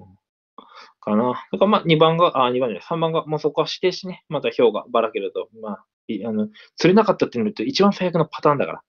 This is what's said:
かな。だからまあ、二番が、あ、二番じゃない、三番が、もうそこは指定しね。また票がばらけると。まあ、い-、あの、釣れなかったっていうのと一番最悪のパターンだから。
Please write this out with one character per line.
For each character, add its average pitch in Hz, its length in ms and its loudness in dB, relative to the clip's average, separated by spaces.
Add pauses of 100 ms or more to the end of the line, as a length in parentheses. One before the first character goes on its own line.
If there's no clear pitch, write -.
(1000)
か 107 160 -4
な。 123 360 -2
だ 190 60 -4
か 196 80 4
ら - 20 4
ま 208 120 4
あ、 - 60 -12
二 160 120 4
番 165 200 4
が、 151 280 2
あ、 123 60 0
二 123 80 0
番 127 100 -2
じ 107 40 -6
ゃ - 20 -10
な 87 60 -14
い、 - 60 -20
三 170 120 -4
番 165 120 -2
が、 156 140 -2
も 151 120 -4
う - 20 -4
そ 151 120 -2
こ 160 100 -2
は 147 60 0
指 - 120 -8
定 185 120 0
し 180 160 -10
ね。 180 220 -14
ま 143 120 -4
た 117 100 -2
票 117 200 4
が 104 200 -4
ば 117 100 2
ら 110 100 -2
け 107 80 -6
る 95 120 -6
と。 92 180 -8 (100)
ま 107 100 -12
あ、 101 160 -12 (220)
い-、 110 160 -8
あ 117 80 -6
の、 107 180 -2 (260)
釣 170 180 4
れ - 20 8
な 220 80 8
か - 100 2
っ - 40 -16
た - 80 0
っ - 40 -4
て 120 100 -6
い - 20 0
う 107 40 0
の 107 60 -4
と 110 120 -6
一 139 180 -2
番 196 120 4
最 185 160 -4
悪 165 60 -4
の 160 120 2
パ - 160 -16
タ 156 80 4
ー - 20 4
ン 139 60 -4
だ 92 80 -2
か 80 60 -8
ら。 - 160 -14